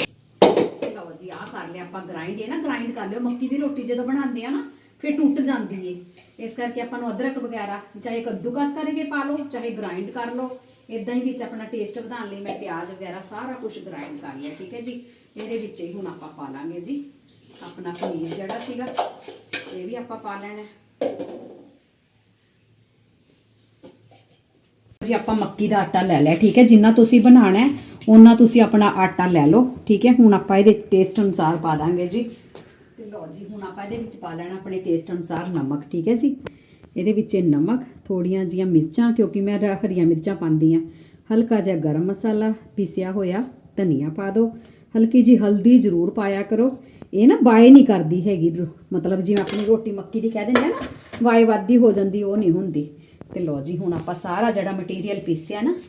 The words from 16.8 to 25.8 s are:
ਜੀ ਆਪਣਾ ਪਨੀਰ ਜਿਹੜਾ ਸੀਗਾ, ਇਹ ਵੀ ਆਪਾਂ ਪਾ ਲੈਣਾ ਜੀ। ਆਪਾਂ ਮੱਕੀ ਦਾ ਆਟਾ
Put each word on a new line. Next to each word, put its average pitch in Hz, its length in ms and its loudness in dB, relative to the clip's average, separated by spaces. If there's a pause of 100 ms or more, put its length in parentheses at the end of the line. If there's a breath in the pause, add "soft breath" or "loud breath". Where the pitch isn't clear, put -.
ਜੀ 285 220 -12 (600)
ਆਪਣਾ 175 380 -14
ਪਨੀਰ 165 340 -10
ਜਿਹੜਾ 202 240 -12
ਸੀਗਾ, 247 260 -12 (880)
ਇਹ 180 140 -14
ਵੀ 233 80 -12
ਆਪਾਂ 240 220 -14
ਪਾ 196 220 -14
ਲੈਣਾ 208 240 -16 (4000)
ਜੀ। 233 80 0
ਆਪਾਂ 220 220 -2
ਮੱਕੀ 208 320 -4
ਦਾ 208 100 0
ਆਟਾ 185 240 0